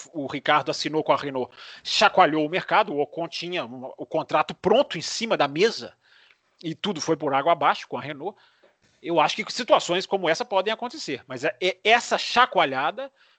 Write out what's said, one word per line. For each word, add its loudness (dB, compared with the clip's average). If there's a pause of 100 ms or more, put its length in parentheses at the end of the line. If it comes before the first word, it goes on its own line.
(120)
o -6
Ricardo 0
assinou -4
com 2
a 4
Renault, -6 (320)
chacoalhou 4
o -4
mercado, 0
o -2
Ocon -6
tinha -8
um, -14
o -10
contrato -2
pronto 2
em -10
cima -4
da 2
mesa, 0 (720)
e -8
tudo -6
foi 0
por -4
água 2
abaixo 0
com -10
a -6
Renault. -12 (640)
Eu 0
acho 2
que -8
situações 2
como -2
essa 0
podem -2
acontecer, -8
mas -10
é, 0
é, 0
essa 4
chacoalhada 2 (300)